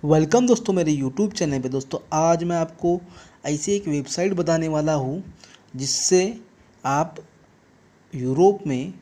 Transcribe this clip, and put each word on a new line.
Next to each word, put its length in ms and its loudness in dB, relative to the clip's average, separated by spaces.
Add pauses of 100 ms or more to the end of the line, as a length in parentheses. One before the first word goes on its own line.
वेलकम 440 4
दोस्तों 260 2
मेरे 200 2
YouTube 400 -2
चैनल 280 -2
पे। 80 -6
दोस्तों, 300 -4 (140)
आज 320 2
मैं 120 -2
आपको 440 -2 (460)
ऐसी 260 -2
एक 160 -2
वेबसाइट 440 -2
बताने 360 0
वाला 260 0
हूँ 280 -4 (520)
जिससे 480 0 (640)
आप 320 -2 (960)
यूरोप 540 2
में 360 -4